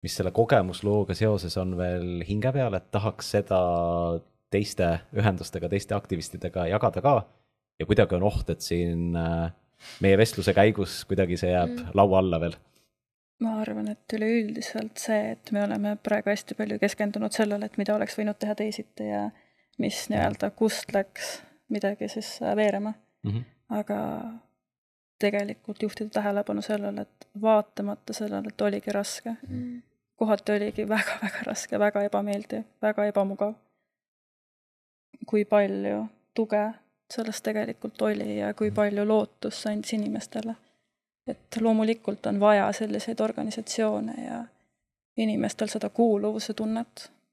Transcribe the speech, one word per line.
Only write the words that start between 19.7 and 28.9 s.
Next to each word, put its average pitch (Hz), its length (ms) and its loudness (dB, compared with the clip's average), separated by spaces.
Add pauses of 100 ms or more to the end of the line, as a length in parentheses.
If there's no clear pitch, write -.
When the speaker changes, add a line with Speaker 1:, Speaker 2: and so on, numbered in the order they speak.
Speaker 3:
mis - 300 -4
Speaker 2:
Mm. 208 60 0
Speaker 3:
nii-öelda, 208 400 0
kust - 380 0
läks - 480 -4 (280)
midagi 202 380 -2
siis, - 340 -10
äh, 208 140 0
veerema. 208 380 0 (300)
Speaker 1:
Mhm. 104 160 -2 (300)
Speaker 3:
Aga 208 300 -4 (1200)
tegelikult 202 640 -2
juhtida 214 280 -4
tähelepanu 208 520 -2
sellele, 202 400 -4
et - 260 -16 (140)
vaatamata 208 720 2
sellele, 208 340 -6
et 202 140 -8
oligi 202 300 0